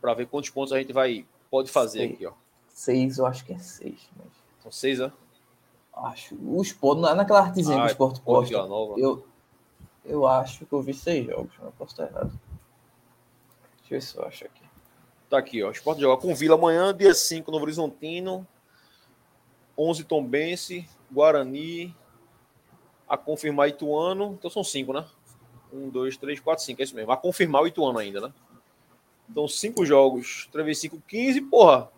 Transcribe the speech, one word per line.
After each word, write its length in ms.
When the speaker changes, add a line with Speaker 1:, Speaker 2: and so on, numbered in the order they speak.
Speaker 1:
pra 60
ver 100
quantos 240
pontos 240
a 60
gente 120
vai, 320
pode 180
fazer 300
Speaker 2:
Seis. 140
Speaker 1:
aqui, 120
ó. 80
Speaker 2:
Seis, 520
eu 80
acho 180
que 80
é 60
seis, 580
mas 100
Speaker 1:
São 80
seis, 280
é? 120
Speaker 2:
Acho. 420
O 280
Sport, 360
na, 140
naquela 280
artezinha 360
Speaker 1:
Ah, 40
Speaker 2:
que 40
o 60
Sport 240
Speaker 1:
Sport 100
Speaker 2:
posta, 160
Speaker 1:
Vila 120
Nova. 320
Speaker 2:
eu, 240
eu 220
acho 400
que 80
eu 80
vi 140
seis 320
jogos, 320
mas 80
eu 60
posso 180
estar 160
errado. 240
Deixa 120
eu 60
ver 20
se 160
eu 80
acho 200
aqui. 180
Speaker 1:
Tá 80
aqui, 240
ó. 80
Sport 300
joga 200
com 140
Vila 220
amanhã, 360
dia 220
cinco, 380
Novo 140
Horizontino. 840
Onze, 260
Tombense, 840
Guarani. 840
A 80
confirmar, 540
Ituano. 680
Então 100
são 140
cinco, 280
né? 140
Um, 160
dois, 300
três, 220
quatro, 240
cinco. 180
É 20
isso 120
mesmo. 160
A 60
confirmar 440
o 60
Ituano 320
ainda, 220
né? 120
Então, 180
cinco 380
jogos, 680
três 140
vezes 160
cinco, 260
quinze, 340
porra. 560